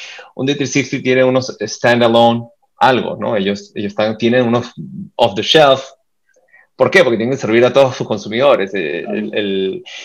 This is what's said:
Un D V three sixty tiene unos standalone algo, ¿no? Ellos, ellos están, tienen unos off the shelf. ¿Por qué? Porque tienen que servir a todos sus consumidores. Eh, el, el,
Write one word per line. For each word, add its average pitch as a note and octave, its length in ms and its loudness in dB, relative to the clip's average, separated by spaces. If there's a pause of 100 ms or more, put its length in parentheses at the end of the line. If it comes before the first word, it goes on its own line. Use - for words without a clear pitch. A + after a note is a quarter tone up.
(360)
Un C3 100 -6
D C#3+ 80 0
V C#3+ 40 -4
three C#3 100 -2
sixty C3 340 -4
tiene B2+ 220 2
unos B2+ 380 0
standalone A#2 840 2 (300)
algo, A#2+ 400 0
¿no? A#2 180 -4
Ellos, G2+ 400 -4
ellos G2+ 160 -8
están, A2 260 -2
tienen A#2 300 2
unos A#2 260 -2 (420)
off A#2 200 0
the G#2+ 80 -4
shelf. C#3+ 400 4 (920)
¿Por B2 140 2
qué? F#3 140 4
Porque A#2 140 2
tienen A#2+ 180 -2
que B2+ 60 -8
servir A#2 240 2
a A#2+ 80 0
todos C3+ 220 4
sus B2 120 -6
consumidores. A2 640 0
Eh, E2+ 280 -4
el, G#2 360 -6
el, F#2+ 460 -4 (220)